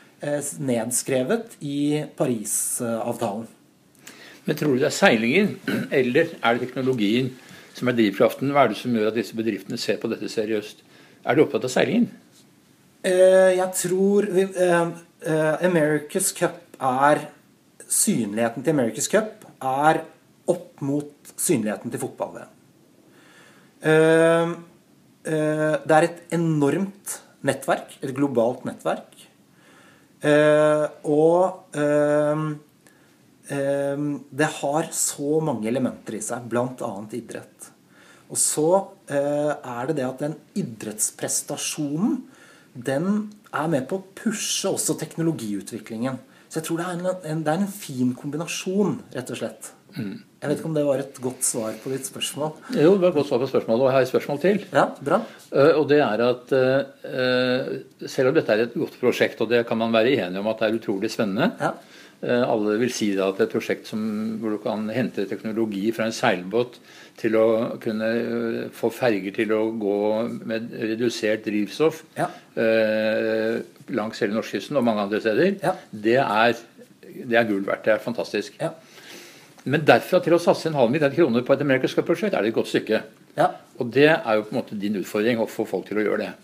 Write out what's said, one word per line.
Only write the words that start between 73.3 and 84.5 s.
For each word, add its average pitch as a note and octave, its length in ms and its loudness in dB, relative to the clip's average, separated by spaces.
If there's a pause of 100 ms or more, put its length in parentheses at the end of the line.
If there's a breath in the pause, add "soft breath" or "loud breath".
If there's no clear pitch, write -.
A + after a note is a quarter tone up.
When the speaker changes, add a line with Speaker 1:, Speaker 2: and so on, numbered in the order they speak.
Speaker 2:
langs A2 280 -4
hele - 160 0
norskekysten G#2+ 420 -4
og B2+ 80 2
mange G#2+ 220 2
andre G2+ 140 -2
steder, C#3 420 2
Speaker 1:
Ja. F#3 140 -2 (160)
Speaker 2:
det A2+ 260 2
er, A#2 380 2 (440)
det - 380 -4
er A#2 60 4
gull G2+ 180 0
verdt, - 220 -4
det A2 100 4
er G#2+ 40 2
fantastisk. - 640 -6
Speaker 1:
Ja. D#3 100 -4 (960 loud breath)
Speaker 2:
Men C3+ 140 0
derfra D3 420 4
til E3 120 4
å F3 40 6
satse F3+ 280 2
en D#3+ 80 -2
halv B2+ 160 4
milliard C#3+ 240 0
kroner B2+ 260 4
på C#3 140 2
et C#3 80 2
America's C3+ 320 0
Cup-prosjekt F3 400 0
er - 80 0
det G#2 80 0
et A2 40 -4
godt A2 140 -2
stykke. A2 300 0 (360)
Speaker 1:
Ja. D3+ 120 4 (340)
Speaker 2:
Og A#2+ 100 -6
det C#3+ 200 6
er C#3 260 2
jo G#2+ 60 0
på - 100 -12